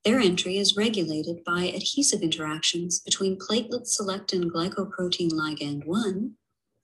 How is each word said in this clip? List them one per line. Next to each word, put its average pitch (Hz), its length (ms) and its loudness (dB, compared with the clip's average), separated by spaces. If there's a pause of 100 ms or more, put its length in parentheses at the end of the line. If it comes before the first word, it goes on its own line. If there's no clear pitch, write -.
Their 226 140 6
entry 180 400 2
is 202 180 4
regulated 170 680 0
by 175 300 0
adhesive 208 460 2
interactions 165 800 0
between 190 380 0
platelet 233 480 -2
selectin 190 640 -2
glycoprotein 180 800 -2
ligand 147 560 -4
one, 202 460 -2 (520)